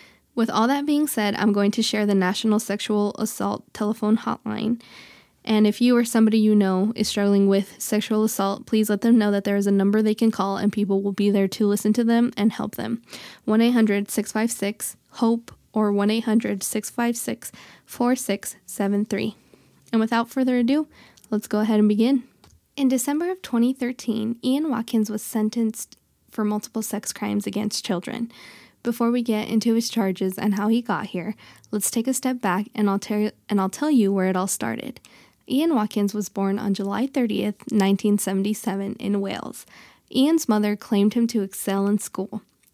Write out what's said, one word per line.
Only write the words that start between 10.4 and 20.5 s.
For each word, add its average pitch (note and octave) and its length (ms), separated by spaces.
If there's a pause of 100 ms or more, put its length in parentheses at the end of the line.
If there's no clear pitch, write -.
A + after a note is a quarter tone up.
and G3+ 160
people G3 280
will G3+ 120
be G3+ 180
there G3 160
to G3+ 220
listen G#3 240
to A#3+ 100
them A#3 340
and - 140
help - 240
them. A#3 260 (440)
One A3 160
eight A#3+ 140
hundred G3+ 360
six - 220
five A3 180
six - 460 (140)
hope A#3 440 (180)
or G#3+ 200
one G3+ 180
eight A3+ 140
hundred G#3 400
six - 260
five A#3+ 260
six - 360 (340)
four B3 300
six - 400 (100)
seven G3+ 380
three. A3 320 (560)
And A3+ 80
without A#3 300
further B3+ 280